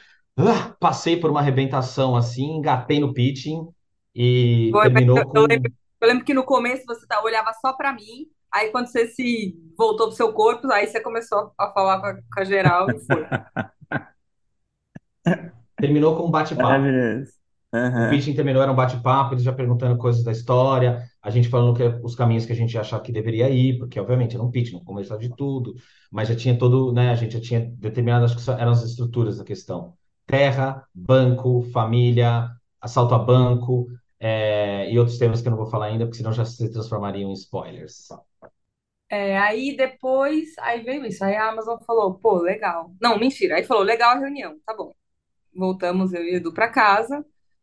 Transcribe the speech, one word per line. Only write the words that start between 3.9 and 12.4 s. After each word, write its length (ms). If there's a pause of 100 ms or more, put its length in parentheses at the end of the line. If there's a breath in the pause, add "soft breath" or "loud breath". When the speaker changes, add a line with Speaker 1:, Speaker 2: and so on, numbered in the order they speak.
Speaker 1:
e 560
Speaker 2:
Foi, 180
mas 160
Speaker 1:
terminou 180 (100)
Speaker 2:
eu, 80
eu 0
Speaker 1:
com 60
Speaker 2:
lembro, 260 (280)
eu 60
lembro 180
que 80
no 100
começo 420
você 220
tá, 160
olhava 380
só 120
pra 200
mim, 360 (220)
aí 200
quando 160
você 200
se 480 (220)
voltou 300
pro 80
seu 180
corpo, 380
aí 160
você 140
começou 560
a 160
falar 280
com 60
a, 80
com 240
a 40